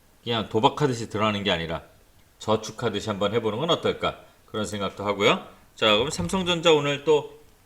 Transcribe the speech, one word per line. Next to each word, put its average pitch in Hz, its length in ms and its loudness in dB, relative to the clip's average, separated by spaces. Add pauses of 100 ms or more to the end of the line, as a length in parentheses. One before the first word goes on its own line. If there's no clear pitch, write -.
(240)
그냥 208 260 -4
도박하듯이 131 600 0
들어가는 107 340 -2
게 98 80 0
아니라 82 320 -4 (560)
저축하듯이 107 680 -2
한번 101 240 -2
해보는 110 260 -2
건 170 100 -4
어떨까? - 540 -2 (220)
그런 107 200 -6
생각도 98 400 -8
하고요. 104 400 2 (300)
자, 107 200 4
그럼 123 140 2
삼성전자 175 640 2
오늘 143 300 2
또 151 360 2 (260)